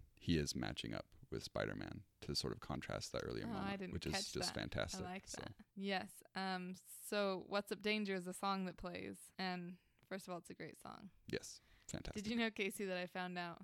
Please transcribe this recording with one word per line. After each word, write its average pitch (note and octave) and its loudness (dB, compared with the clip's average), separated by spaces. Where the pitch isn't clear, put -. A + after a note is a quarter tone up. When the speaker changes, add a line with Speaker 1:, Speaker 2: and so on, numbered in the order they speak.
Speaker 1:
he - 6
is D2 4
matching A1+ 0
up G1+ -2
with A1 -2
Spider-Man G1+ -2
to D2 0
sort A#1+ 2
of - -12
contrast - -2
that - 0
earlier A1 -2
Speaker 2:
Oh, - -2
Speaker 1:
moment, G3 0
Speaker 2:
I G3 0
didn't F#3+ -4
Speaker 1:
which - 0
is - 2
Speaker 2:
catch G3 0
Speaker 1:
just - 2
Speaker 2:
that. - 0
Speaker 1:
fantastic, - 0
Speaker 2:
I F3+ -4
like F#3 -6
Speaker 1:
so. - -6
Speaker 2:
that. - -6
Yes. G3 0
Um, F#3 0
so G3 4
What's G3+ 2
Up G3+ -4
Danger G#3 4
is F3+ 0
a F#3 -2
song F#3+ 4
that F#3 -2
plays. F#3 -4
And F3+ 0
first F#3+ -4
of F#3 -4
all, F3 -2
it's E3+ -12
a F#3+ -8
great - -10
song. - -10
Speaker 1:
Yes. - -2
Fantastic. - -2
Speaker 2:
Did G#3+ 0
you A#3+ 4
know, A3+ 6
Casey, G#3 0
that F#3 2
I F3+ 0
found F3+ -2
out, F3 -2